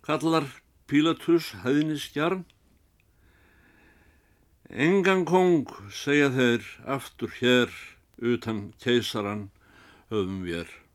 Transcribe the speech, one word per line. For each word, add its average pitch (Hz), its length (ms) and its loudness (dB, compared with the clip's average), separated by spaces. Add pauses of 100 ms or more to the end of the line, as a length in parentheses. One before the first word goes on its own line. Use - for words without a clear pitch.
kallar 156 480 0 (400)
Pílatus 151 720 2
hæðnisgjarn. 151 800 -2 (2250)
"Engan 185 560 2
kóng," 175 440 4 (240)
segja 143 400 2
þeir 120 320 2 (200)
aftur - 520 -8
hér, 123 320 4 (480)
"utan 113 640 -4
keisaran 104 680 -2 (580)
höfum 95 320 -2
vér." 85 280 -6 (260)